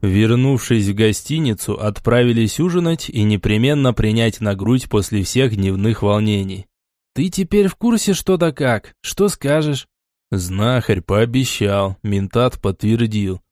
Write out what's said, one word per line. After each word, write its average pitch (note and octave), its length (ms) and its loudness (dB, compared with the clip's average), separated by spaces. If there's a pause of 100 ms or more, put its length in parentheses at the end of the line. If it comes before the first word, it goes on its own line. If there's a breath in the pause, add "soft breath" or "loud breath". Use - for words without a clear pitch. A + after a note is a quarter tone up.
Вернувшись A2+ 840 2
в G2+ 60 -2
гостиницу, A2 840 -2
отправились A#2 800 0
ужинать E3+ 500 -2
и A2+ 140 -2
непременно A2+ 680 2
принять A2 480 0
на G#2 120 0
грудь A2 360 0
после G#2 340 0
всех A#2+ 320 0
дневных G2 460 0
волнений. G2+ 640 0 (500)
«Ты E3+ 140 0
теперь F#3+ 400 0
в - 80 -12
курсе, A3 360 0
что F#3 220 0
да E3 160 0
как? B2+ 500 -4
Что - 280 0
скажешь?» D3+ 580 -2 (420)
Знахарь G2 680 0
пообещал, G2+ 1040 0
ментат G2+ 560 0
подтвердил. G#2 800 -2 (120)